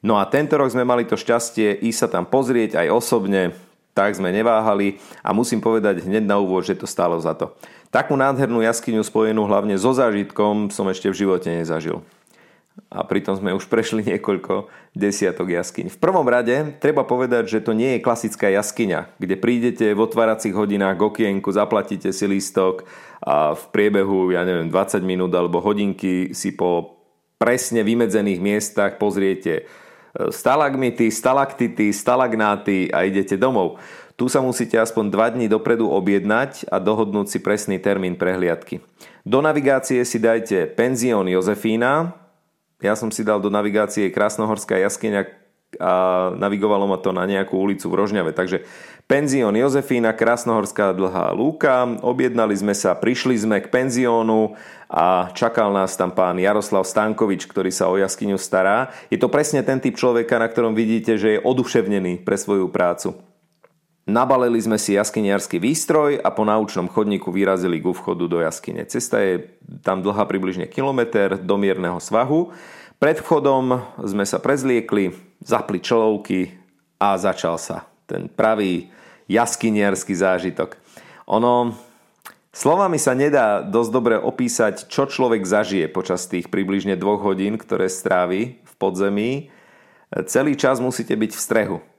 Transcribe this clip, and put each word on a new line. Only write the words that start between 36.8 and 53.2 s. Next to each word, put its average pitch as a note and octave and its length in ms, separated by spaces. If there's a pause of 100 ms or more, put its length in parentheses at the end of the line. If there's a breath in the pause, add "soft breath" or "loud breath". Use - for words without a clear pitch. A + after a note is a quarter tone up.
dohodnúť G2+ 560
si - 60
presný G2+ 400
termín F#2+ 340
prehliadky. F2+ 640 (460 loud breath)
Do C3 180
navigácie C3+ 600
si B2 160
dajte A2 500
penzión A#2+ 560
Jozefína. A#2 880 (640)
Ja G#2 160
som A2 160
si G#2+ 140
dal G#2 160
do G2+ 100
navigácie G#2 640
Krásnohorská G#2 640
jaskyňa G2+ 640 (300)
a F2+ 200 (440)
navigovalo G2+ 480
ma F#2+ 160
to F#2+ 80
na F#2 160
nejakú F#2+ 320
ulicu F#2+ 320
v F#2 80
Rožňave. G2 320
Takže F#2 320 (480 loud breath)
penzión C3+ 460
Jozefína, B2+ 580
Krásnohorská A2 800
Dlhá F#2 400
Lúka. C3+ 480 (160)
Objednali A#2+ 560
sme G2+ 220
sa, F2+ 180
prišli B2+ 400